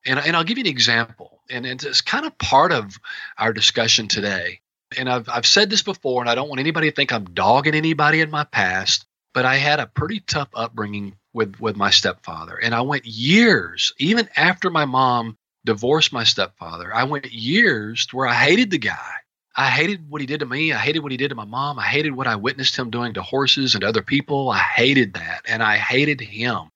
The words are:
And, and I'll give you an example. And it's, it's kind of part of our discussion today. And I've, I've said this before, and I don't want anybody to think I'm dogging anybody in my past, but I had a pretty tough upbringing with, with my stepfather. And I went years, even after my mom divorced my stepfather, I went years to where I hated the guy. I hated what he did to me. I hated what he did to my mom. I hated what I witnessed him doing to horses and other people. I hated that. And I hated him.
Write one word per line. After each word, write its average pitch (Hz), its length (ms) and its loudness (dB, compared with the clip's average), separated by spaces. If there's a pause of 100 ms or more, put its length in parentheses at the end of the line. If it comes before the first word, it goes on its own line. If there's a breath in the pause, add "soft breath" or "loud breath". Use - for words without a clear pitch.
And, 135 140 0
and 160 160 0
I'll 165 80 4
give 214 140 -2
you 254 80 -4
an 185 40 2
example. 117 800 -2
And 127 160 -8
it's, 131 180 -8
it's - 180 0
kind 285 240 -4
of - 120 -8
part 156 340 4
of 104 280 -4 (380 loud breath)
our 110 160 0
discussion 113 540 2
today. 95 520 -2 (380)
And 127 120 -2
I've, 123 200 -2
I've 120 160 -2
said 202 240 6
this 214 140 2
before, 127 380 -2
and 120 80 -2
I 117 60 4
don't 143 140 -4
want 131 100 -4
anybody 156 300 0
to 143 60 -6
think 143 160 0
I'm 110 140 -2
dogging 113 500 4
anybody 156 460 2
in 156 80 0
my 151 140 -2
past, 95 640 -2 (280)
but 127 120 2
I 131 100 4
had 147 240 2
a 113 80 -6
pretty 185 320 -4
tough 147 340 -6
upbringing 104 640 -6 (180)
with, 107 260 -4
with 110 160 -2
my 101 140 0
stepfather. 85 680 -2
And 117 160 -2
I 117 80 0
went 139 240 -2
years, 123 920 2
even 220 380 0
after 180 340 2
my 160 160 2
mom 123 520 0 (280)
divorced 123 480 2
my 117 100 -2
stepfather, 87 680 -2
I 117 100 2
went 139 280 -4
years 120 760 0
to - 80 -14
where 131 120 0
I 120 60 0
hated 175 380 4
the 170 60 0
guy. - 360 -6 (420)
I 135 140 2
hated 156 400 -2
what 147 120 -8
he 131 60 -6
did 147 120 -4
to 143 60 -4
me. 147 260 -2
I 127 60 -2
hated 147 220 0
what 143 120 -8
he 127 60 -6
did 135 120 -2
to 131 60 -8
my 110 100 -10
mom. 131 340 -6
I 110 60 -4
hated 143 300 0
what 131 120 -4
I 113 80 0
witnessed 127 420 -2
him 127 120 -6
doing 120 260 -4
to 92 60 -6
horses 135 540 0
and 98 80 -2
other 107 180 0
people. 139 480 -2
I 113 100 0
hated 123 560 2
that. 82 320 -10
And 113 140 -2
I 107 160 2
hated 135 440 0
him. 104 540 -6